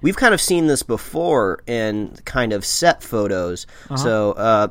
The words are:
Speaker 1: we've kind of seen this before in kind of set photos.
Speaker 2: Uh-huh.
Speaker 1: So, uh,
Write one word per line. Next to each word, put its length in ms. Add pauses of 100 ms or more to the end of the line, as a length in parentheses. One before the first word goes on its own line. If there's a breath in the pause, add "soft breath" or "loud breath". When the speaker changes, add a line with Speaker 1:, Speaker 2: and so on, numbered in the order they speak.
Speaker 1:
we've 160
kind 160
of 80
seen 260
this 160
before 840
in 480 (100)
kind 280
of 120
set 380
photos. 640 (200 loud breath)
Speaker 2:
Uh-huh. 120
Speaker 1:
So, 360
uh, 380